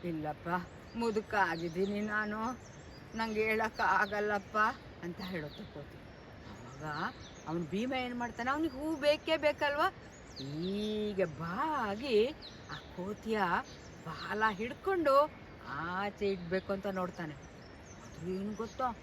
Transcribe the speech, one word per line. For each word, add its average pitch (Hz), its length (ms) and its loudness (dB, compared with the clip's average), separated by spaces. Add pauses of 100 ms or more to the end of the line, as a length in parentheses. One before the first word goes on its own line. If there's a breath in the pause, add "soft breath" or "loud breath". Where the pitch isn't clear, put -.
"ಇಲ್ಲಪ್ಪ, 156 400 -2 (480)
ಮುದುಕ 220 380 2
ಆಗಿದ್ದೀನಿ 180 640 2
ನಾನು, 214 600 0 (560)
ನಂಗೆ 220 280 2
ಹೇಳಕ್ 220 360 2
ಆಗಲ್ಲಪ್ಪ" 202 800 4 (460)
ಅಂತ 175 160 -6
ಹೇಳುತ್ತೆ 180 440 -6
ಕೋತಿ. - 320 -12 (540)
ಆವಾಗ 151 640 -6 (360)
ಅವ್ನು 170 160 0
ಭೀಮ 214 280 0
ಏನ್ 247 260 -2
ಮಾಡ್ತಾನೆ, 240 320 -2
ಅವ್ನಿಗೆ 302 240 0
ಹೂ 302 220 -2
ಬೇಕೇ 302 400 4
ಬೇಕಲ್ವಾ, 294 520 4 (500)
ಹೀಗೆ 196 840 0
ಬಾಗಿ 214 1040 2 (420)
ಆ - 40 -6
ಕೋತಿಯ 208 680 -2 (680)
ಬಾಲ 208 440 -2
ಹಿಡ್ಕೊಂಡು 277 800 4 (380)
ಆಚೆ 190 640 0
ಇಡ್ಬೇಕು 185 400 0
ಅಂತ 196 140 -2
ನೋಡ್ತಾನೆ. 180 480 -2
ಆದ್ರೆ - 960 -12
ಏನ್ 196 260 -2
ಗೊತ್ತಾ 226 280 -4 (180)